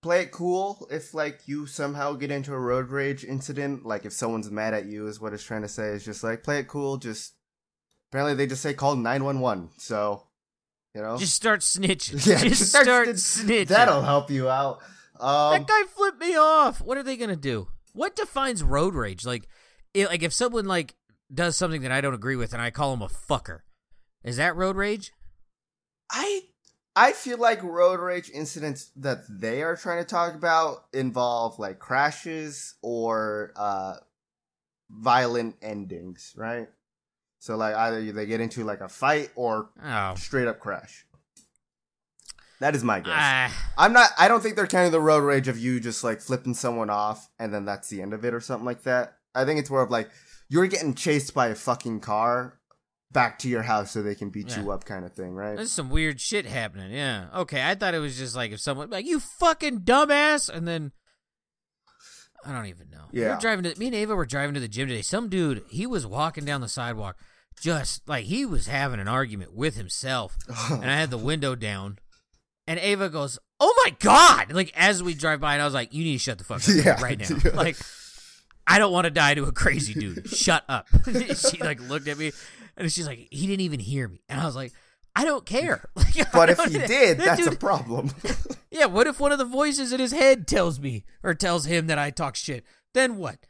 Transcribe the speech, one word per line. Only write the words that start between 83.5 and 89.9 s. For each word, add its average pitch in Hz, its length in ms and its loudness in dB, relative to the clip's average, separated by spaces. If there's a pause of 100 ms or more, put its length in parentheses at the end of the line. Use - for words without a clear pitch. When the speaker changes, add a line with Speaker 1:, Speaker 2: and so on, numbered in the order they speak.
Speaker 2:
even 151 180 -2
hear 123 280 -4
me." - 200 -14
And 135 140 -6
I 170 60 -2
was 131 80 -6
like, 131 180 -12 (420)
"I 247 100 2
don't 285 200 0
care." 285 440 -2
<laughs> - 60 -14
Like, - 360 6
Speaker 1:
But 165 180 10
Speaker 2:
I - 40 8
Speaker 1:
if - 40 4
Speaker 2:
don't 320 140 2
Speaker 1:
he 151 80 0
Speaker 2:
care. 233 80 0
Speaker 1:
did, 233 320 6
Speaker 2:
That 349 60 2 (120)
Speaker 1:
that's 349 80 4
a 330 60 4
Speaker 2:
dude - 80 -4
Speaker 1:
problem. 135 520 -2 (300)
<laughs> - 300 -6
Speaker 2:
Yeah, 302 160 4
what 202 200 4
if 269 140 -4
one 285 100 4
of 285 60 2
the 262 80 0
voices 269 480 0